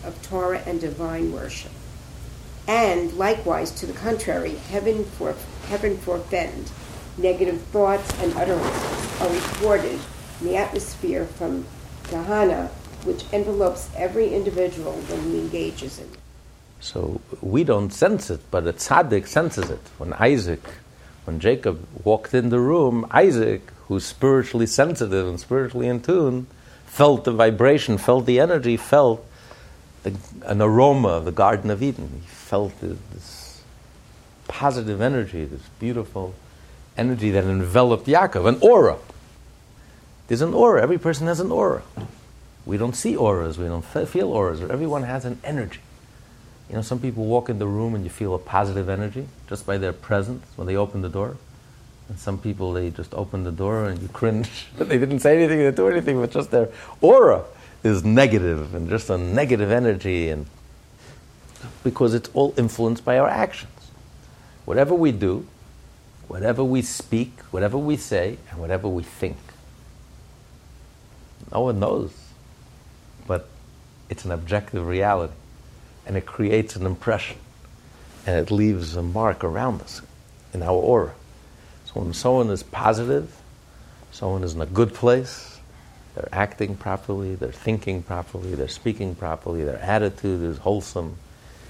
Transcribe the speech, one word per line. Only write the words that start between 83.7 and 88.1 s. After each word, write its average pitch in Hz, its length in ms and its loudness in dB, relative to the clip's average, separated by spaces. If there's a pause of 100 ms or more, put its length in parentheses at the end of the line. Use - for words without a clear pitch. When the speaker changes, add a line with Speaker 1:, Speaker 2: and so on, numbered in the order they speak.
Speaker 2:
someone 95 320 -4
is 85 100 -6
in 80 80 -6
a 80 40 -4
good 101 280 2
place, - 640 0 (560)
they're - 160 -10
acting 101 440 -2
properly, 98 600 -6
they're 64 160 -8
thinking 95 520 -4
properly, 92 520 -8